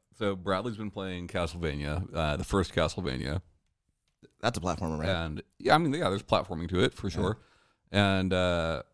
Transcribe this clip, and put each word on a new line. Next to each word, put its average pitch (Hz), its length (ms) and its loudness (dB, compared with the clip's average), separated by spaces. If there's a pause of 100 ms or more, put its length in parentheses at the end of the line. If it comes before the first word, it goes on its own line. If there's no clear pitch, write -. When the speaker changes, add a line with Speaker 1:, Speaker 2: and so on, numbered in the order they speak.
(160)
Speaker 1:
So 101 200 0
Bradley's 98 400 -2
been 107 140 -8
playing 92 380 -8
Castlevania, 82 840 -4
uh, 78 220 0
the - 80 -6
first 95 300 0
Castlevania. 78 680 -2 (1000)
Speaker 2:
That's 113 180 -2
a - 20 -4
platformer, 85 380 -2
right? 78 100 -2
Speaker 1:
And, 82 340 -2 (160)
yeah, - 160 4
I 156 40 8
mean, 160 160 2
yeah, 156 160 -2
there's 98 120 -2
platforming 85 480 0
to 90 100 2
it, 120 140 4
for - 140 -6
Speaker 2:
Yeah. 90 80 -4
Speaker 1:
sure. 104 220 0 (520)
And, 95 420 4
uh, 87 500 2 (120)